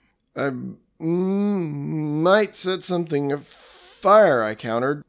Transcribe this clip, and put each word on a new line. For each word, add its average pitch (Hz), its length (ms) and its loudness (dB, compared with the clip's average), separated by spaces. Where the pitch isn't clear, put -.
"I 135 120 -4
m-, 156 1800 -4
might 202 340 2
set 185 260 -4
something 156 480 -2
afire," 160 1120 2
I 107 120 -4
countered, 127 540 -4